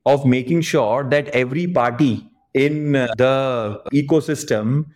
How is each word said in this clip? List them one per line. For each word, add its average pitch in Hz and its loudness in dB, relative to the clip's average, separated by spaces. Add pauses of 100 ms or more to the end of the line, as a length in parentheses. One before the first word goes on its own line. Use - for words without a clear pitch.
of 139 2
making 127 2
sure 135 0
that 139 0
every 127 -2
party 123 0 (240)
in, 147 0
uh, 127 0
the 127 0 (120)
ecosystem 143 0 (120)